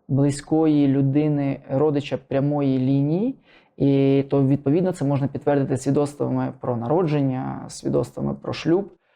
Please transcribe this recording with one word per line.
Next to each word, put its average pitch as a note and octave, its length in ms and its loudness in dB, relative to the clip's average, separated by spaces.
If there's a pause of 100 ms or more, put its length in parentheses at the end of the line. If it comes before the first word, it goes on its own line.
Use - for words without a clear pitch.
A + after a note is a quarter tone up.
близької C#3+ 800 2
людини, C#3 720 0 (100)
родича C#3+ 480 0 (100)
прямої C#3 500 0
лінії, D3 560 0 (420)
і, C#3 540 2
то, C#3 160 2
відповідно, C#3+ 460 2
це F3 120 -6
можна C#3 220 0
підтвердити C#3 500 -2
свідоцтвами C3 840 -2
про B2+ 160 -4
народження, C3+ 920 -2
свідоцтвами C#3 640 -4
про - 180 -10
шлюб. F3 380 -2 (260)